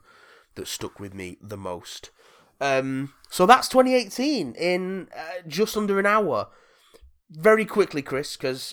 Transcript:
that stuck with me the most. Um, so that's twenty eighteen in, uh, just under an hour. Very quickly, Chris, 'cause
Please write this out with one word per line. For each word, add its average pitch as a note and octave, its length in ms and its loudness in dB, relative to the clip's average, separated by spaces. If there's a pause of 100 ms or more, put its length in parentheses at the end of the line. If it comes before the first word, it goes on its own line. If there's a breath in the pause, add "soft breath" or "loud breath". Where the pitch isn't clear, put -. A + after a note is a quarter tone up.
(560 soft breath)
that F#2+ 120 -10
stuck - 320 -10
with G2 140 -12
me F#2 260 -10
the G#2 160 -12
most. F#2 540 -12 (500 soft breath)
Um, C3+ 520 -2 (180)
so - 160 2
that's B3+ 220 6
twenty B3+ 260 4
eighteen A#3 600 0
in, F3+ 640 -2
uh, E3+ 300 -12
just F3 300 0
under G3+ 240 0
an G3 60 2
hour. F#3 420 2 (800 soft breath)
Very G#3 360 4
quickly, F3+ 360 0
Chris, C#3 340 -6
'cause C3 360 -6